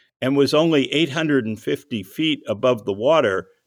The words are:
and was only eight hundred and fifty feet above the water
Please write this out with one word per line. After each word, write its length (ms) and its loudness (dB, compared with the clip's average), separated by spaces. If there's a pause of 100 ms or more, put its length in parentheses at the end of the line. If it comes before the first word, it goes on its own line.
(200)
and 160 0
was 200 2
only 360 2
eight 180 0
hundred 360 0
and 160 -6
fifty 400 -6
feet 460 -4
above 360 0
the 100 -4
water 540 0 (200)